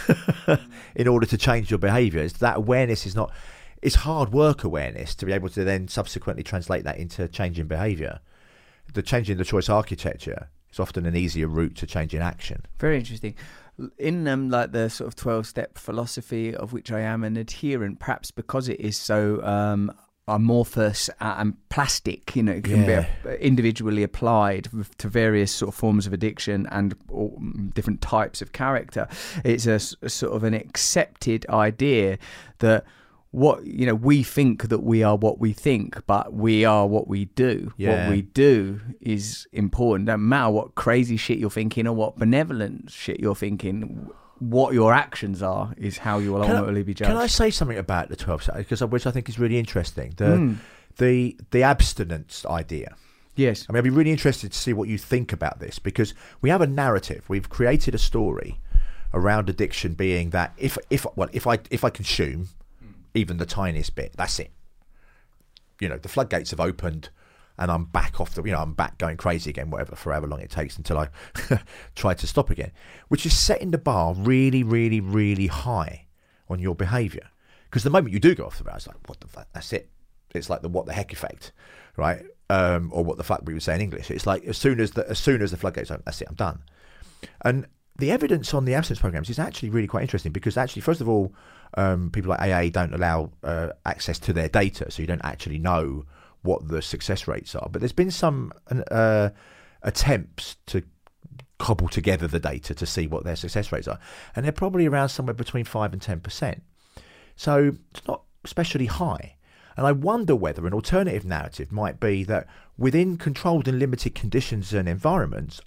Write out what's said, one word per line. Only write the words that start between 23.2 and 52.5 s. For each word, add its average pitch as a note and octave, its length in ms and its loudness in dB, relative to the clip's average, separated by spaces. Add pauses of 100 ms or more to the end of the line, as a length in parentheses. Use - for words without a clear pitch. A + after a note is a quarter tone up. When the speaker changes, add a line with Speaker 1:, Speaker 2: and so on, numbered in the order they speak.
Speaker 2:
be - 60 -6 (100)
individually A2 600 4
applied G#2 640 2
v-, A2+ 160 -6 (140)
to A2 100 -4
various G#2+ 420 4
sort G2 200 -2
of - 40 -8
forms G#2 320 4
of F#2+ 60 -4
addiction G2+ 580 -2
and, G2 240 0 (140)
or, G#2+ 220 -4
mm, G#2 440 -8
different G#2 260 -2
types - 420 -2
of - 100 -16
character. C3 560 -4 (360)
It's A#2 220 2
a A2+ 80 4
s-, - 280 -2
a - 60 -6
sort - 260 -4
of A2 100 -2
an A2 100 2
accepted - 960 -2
idea G#2+ 680 4 (400)
that A2 260 4 (480)
what, C#3+ 320 4
you - 220 0
know, A#2 80 4
we C3+ 300 6
think A#2+ 460 2
that A2+ 120 2
we A2+ 220 4
are G#2 120 6
what G#2+ 220 2
we A2+ 140 2
think, - 540 0
but - 260 0
we A2 320 4
are G#2+ 220 6
what G#2 200 2
we G2 200 -4
do. B2 500 0
Speaker 1:
Yeah. F#2+ 320 0
Speaker 2:
What - 20 2
we G2+ 120 2
do G#2 580 6 (200)
is G#2+ 520 -4
important. G#2+ 540 2
Don't G#2+ 220 2
matter B2+ 220 4
what G#2 240 0
crazy A#2+ 420 2
shit - 220 -2
you're G#2+ 100 0
thinking A2 380 -2
or A#2 80 0
what A2 240 -2
benevolent B2 720 0
shit - 300 -8
you're G2+ 160 0
thinking. G2+ 760 -6 (300)
What B2+ 340 2
your A2+ 180 6
actions G2+ 500 0
are G2 340 -2
is G2 220 -6
how G#2 200 -2
you G2+ 140 0
will G2+ 100 0
Speaker 1:
Can G#2 80 4
I, A2 80 4
Speaker 2:
ultimately G2+ 240 0
be G2 120 -4
judged. G#2 140 0
Speaker 1:
can A3 100 4
I A#3+ 100 0
say A3+ 220 4
something B2+ 280 -2
about F2+ 300 -2
the - 80 -10
twelve E2 260 -4
step, - 260 -2
'cause A#2 140 -2
I, A#2+ 40 0
which B2 200 0
I B2 60 0
think B2 160 -4
is A2 100 -8
really A#2 200 2
interesting? F2 580 -4
The, G2+ 80 0
Speaker 2:
Mm. D3 320 4 (400)
Speaker 1:
the, B2 400 4 (160)
the B2 100 6
abstinence E2+ 840 2
idea. D#2+ 500 -4 (400)